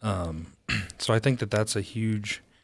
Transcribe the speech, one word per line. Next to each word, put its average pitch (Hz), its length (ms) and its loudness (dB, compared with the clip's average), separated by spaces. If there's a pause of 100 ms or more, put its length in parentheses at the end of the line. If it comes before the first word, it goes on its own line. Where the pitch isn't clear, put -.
Um, 87 520 -4 (220)
<clears throat> 98 220 -6
so - 160 0
I 113 60 6
think 127 200 4
that 107 120 -4
that's 107 240 2
a 104 60 0
huge, 107 600 -2 (220)